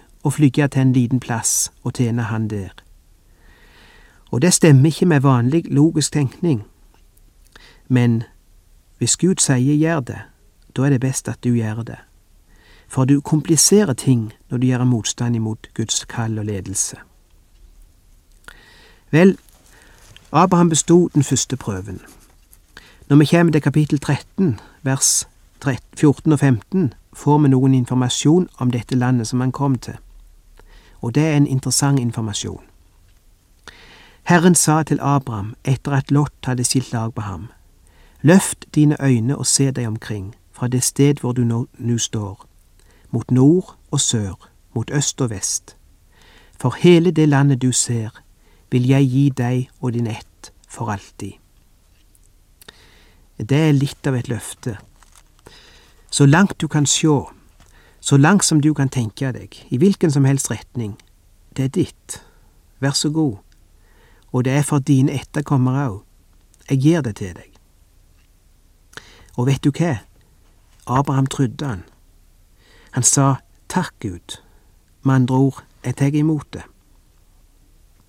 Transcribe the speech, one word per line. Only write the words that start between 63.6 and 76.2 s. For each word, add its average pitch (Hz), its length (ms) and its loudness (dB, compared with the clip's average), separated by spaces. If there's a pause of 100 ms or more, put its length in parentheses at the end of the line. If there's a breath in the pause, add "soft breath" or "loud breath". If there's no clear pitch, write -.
Og 127 140 0
det 131 80 0
er 143 140 0
for 151 120 0
dine 139 360 2
etterkommere 135 760 -2
òg. 98 140 -12 (680)
Jeg 139 140 0
gir 165 180 2
det 117 140 -8
til 92 200 -12
deg. - 140 -20 (1900 loud breath)
Og 123 100 -2
vet 135 160 0
du 147 80 2
hva? 165 240 -2 (920)
Abraham 135 400 0
trodde 135 380 -4
han. 98 180 -10 (1080 soft breath)
Han 127 120 -2
sa, 139 320 2 (340)
«Takk, - 300 -6
Gud.» - 420 -14 (600)
Med 135 120 2
andre 127 200 2
ord, 135 280 0 (220)
jeg 123 100 -6
tar 143 200 -2
imot 151 380 -2